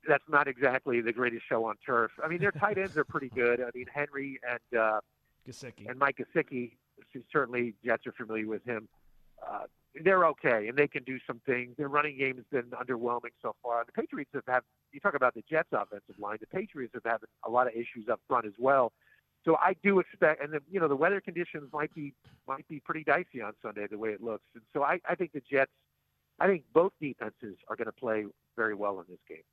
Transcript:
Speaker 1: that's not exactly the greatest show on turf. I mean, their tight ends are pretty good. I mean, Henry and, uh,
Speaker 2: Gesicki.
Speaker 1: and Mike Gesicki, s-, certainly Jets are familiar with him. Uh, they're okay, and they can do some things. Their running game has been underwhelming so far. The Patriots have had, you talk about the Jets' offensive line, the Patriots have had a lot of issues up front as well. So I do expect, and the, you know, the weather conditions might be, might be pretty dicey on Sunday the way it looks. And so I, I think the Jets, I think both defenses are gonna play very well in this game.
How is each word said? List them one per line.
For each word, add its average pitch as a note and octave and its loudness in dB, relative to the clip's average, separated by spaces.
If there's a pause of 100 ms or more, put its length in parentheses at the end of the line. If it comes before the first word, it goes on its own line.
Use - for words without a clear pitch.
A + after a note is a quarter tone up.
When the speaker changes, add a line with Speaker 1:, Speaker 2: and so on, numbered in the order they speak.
Speaker 1:
that's D3 4
not D3 4
exactly B2+ 0
the A2+ -2
greatest A#2 -2
show A2+ 0
on G#2+ -4 (100)
turf. A#2 2 (120)
I D#3 -4
mean, E3+ -4
their G3 2
tight G3+ 0
ends F#3+ -4
are D3+ 2
pretty C#3 -4
good. A#2+ 2
I A#2+ -4
mean, B2 -10
Henry C#3 -6 (100)
and, A#2+ -2
uh, A2 4 (480)
Speaker 2:
Gesicki. - -16
Speaker 1:
and B2+ -10
Mike C#3 2
Gesicki, B2 -2 (440)
s-, B2+ -12 (100)
certainly B2 0 (100)
Jets A#2 0
are A#2 -8
familiar A2 -6
with G#2+ -6
him. A2 -6 (580)
Uh, - -8 (400)
they're F#3 6
okay, B2 2
and B2+ -4
they D3 6
can C3+ -6
do C3 -6 (100)
some A#2+ -8
things. B2 -2
Their D3 -4
running D3 0
game C3 0
has B2 -16
been B2 -2
underwhelming A#2+ -4 (100)
so A2+ -6
far. A#2 0
The - -20
Patriots A3+ -6
have C3+ -6
had, B2+ 2 (320)
you C#3+ -16
talk F3+ 0
about B2+ 4
the A2 -12
Jets' D#3 0
offensive G#2 -6
line, G#2 -6
the A2 -16
Patriots D#3 -8
have A#2+ -12
had A2+ -2 (280)
a A2+ -6
lot B2 4
of A2+ -4
issues A#2 -8
up A2 0
front B2 2
as G#2 -8
well. B2+ 4 (500)
So D#3+ 6
I F#3 4
do G3 6
expect, D#3 2
and D3+ -8
the, C#3+ -2 (100)
you F#3+ -2
know, D#3+ 4
the C#3+ 4
weather F3+ 2
conditions E3+ -8
might D3+ -4
be, C#3+ -8 (340)
might C#3 -8
be D3+ -10
pretty D#3+ -6
dicey D3 2
on G#2 -6 (100)
Sunday G#2 -6
the G#2 -8
way A2 -2
it G2+ -6
looks. A2 -6 (100)
And A#2 -20
so C#3+ 0
I, E3 2 (100)
I F3 2
think E3+ -4
the C#3+ -6 (100)
Jets, C3+ 2 (680)
I F3 2
think F#3 2 (100)
both F3 6 (100)
defenses A2+ -8 (100)
are G#2+ -6
gonna A2+ -6
play A2 -2 (300)
very A2 0
well G2+ -2
in E2+ -14
this F2+ -18
game. D#2+ -16 (120)